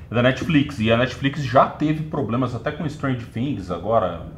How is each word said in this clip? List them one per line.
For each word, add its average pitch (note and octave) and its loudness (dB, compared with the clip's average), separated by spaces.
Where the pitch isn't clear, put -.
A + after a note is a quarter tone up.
É G#2+ -6
da A#2+ 2
Netflix. C3 2
E A2 4
a A#2 4
Netflix C3+ -2
já C3 6
teve D#3 -2
problemas B2+ -2
até A#2 -4
com - -4
Stranger B2 -4
Things A2+ -4
agora, F2 0